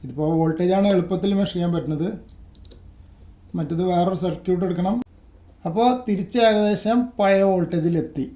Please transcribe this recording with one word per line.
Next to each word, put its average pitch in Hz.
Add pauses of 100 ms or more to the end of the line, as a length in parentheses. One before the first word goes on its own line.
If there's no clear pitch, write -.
ഇതിപ്പോൾ 147
വോൾട്ടേജാണ് 180
എളുപ്പത്തിൽ 180 (100)
മെഷർ 190
ചെയ്യാൻ 175
പറ്റുന്നത്. 151 (1500)
മറ്റത് 165
വേറൊരു 180
സർക്യൂട്ട് 180
എടുക്കണം. 180 (720)
അപ്പോൾ 208 (200)
തിരിച്ച് 202 (120)
ഏകദേശം 208 (220)
പഴയ 196
വോൾട്ടേജിലെത്തി 170 (100)